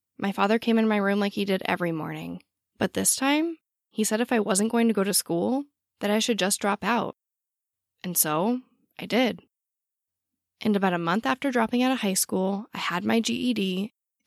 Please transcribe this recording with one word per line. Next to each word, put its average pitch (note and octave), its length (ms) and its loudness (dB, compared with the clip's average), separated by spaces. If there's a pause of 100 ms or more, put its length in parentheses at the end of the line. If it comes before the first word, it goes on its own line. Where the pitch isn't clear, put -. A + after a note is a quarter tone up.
(180)
my G3 140 -2
father G3+ 260 2
came A3+ 200 2
in A3 80 4
my G#3+ 120 2
room G3+ 200 2
like G3+ 140 0
he G3+ 140 -2
did F#3+ 180 0
every F3 280 0
morning. E3 500 -8 (340)
But F#3+ 160 -2
this F#3+ 240 0
time, D4+ 400 0 (340)
he G#3+ 140 -2
said G#3+ 160 0
if B3 120 0
I A#3 80 4
wasn't G3+ 300 0
going A#3 180 4
to A3 60 2
go G3 80 2
to G3+ 120 0
school, A#3+ 500 0 (360)
that G#3 100 -2
I G#3 80 2
should A3 200 0
just F#3+ 220 0
drop G3+ 240 -2
out. G#3+ 320 -2 (920)
And F3 120 -2
so, F3+ 420 0 (380)
I - 80 -10
did. G#3 340 0 (1200)
And G#3+ 160 2
about F#3+ 160 2
a F3 60 0
month F3 260 -2
after C4 260 -2
dropping A#3+ 320 0
out B3+ 80 2
of B3+ 100 -2
high G3 120 0
school, G3 600 -2
I - 40 -10
had F3+ 240 -4
my A3 160 2
G A#3 140 0
E B3 220 -2
D G3 400 -4 (320)